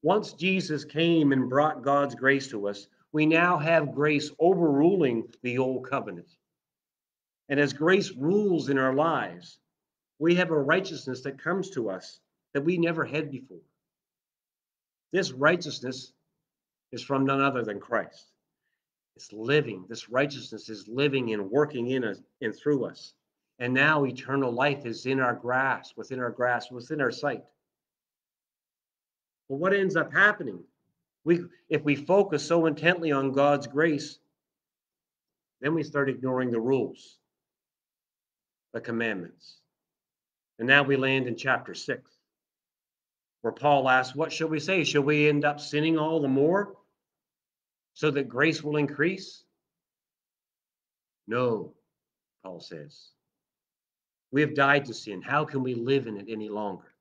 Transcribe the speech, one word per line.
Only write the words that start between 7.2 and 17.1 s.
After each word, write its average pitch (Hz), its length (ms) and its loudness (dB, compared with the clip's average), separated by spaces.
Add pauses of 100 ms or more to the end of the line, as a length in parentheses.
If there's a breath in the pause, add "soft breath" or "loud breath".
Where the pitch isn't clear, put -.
And 139 120 0
as 139 120 2
grace 170 400 2
rules 165 560 0
in 139 100 2
our 131 160 2
lives, 117 640 -2 (600)
we 170 180 4
have 180 140 0
a 156 80 2
righteousness 143 640 -2
that 135 200 -10
comes 180 280 -2
to 110 200 -4
us - 300 -12 (340)
that 139 100 -2
we 175 140 0
never 165 260 0
had 143 260 -6
before. 95 300 -14 (1500)
This 160 200 -2
righteousness 139 800 -2 (800)
is 123 100 -12
from 135 240 0